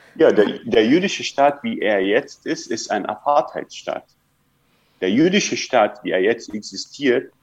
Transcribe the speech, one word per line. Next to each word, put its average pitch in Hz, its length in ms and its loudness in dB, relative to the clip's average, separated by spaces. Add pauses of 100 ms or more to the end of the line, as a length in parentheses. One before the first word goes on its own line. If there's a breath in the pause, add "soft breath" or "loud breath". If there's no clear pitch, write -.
(160 soft breath)
Ja, 156 180 4
der, 104 320 2
der 120 200 4
jüdische 180 380 0
Staat, 143 400 0
wie 113 160 -6
er 101 220 0
jetzt 104 440 -2
ist, 156 220 -8
ist - 240 -6
ein 104 140 -2
Apartheidsstaat. - 1000 -2 (960)
Der 92 120 0
jüdische 165 460 2
Staat, - 460 0
wie 90 60 -6
er 87 100 0
jetzt 113 320 -2
existiert, 120 800 -4 (100)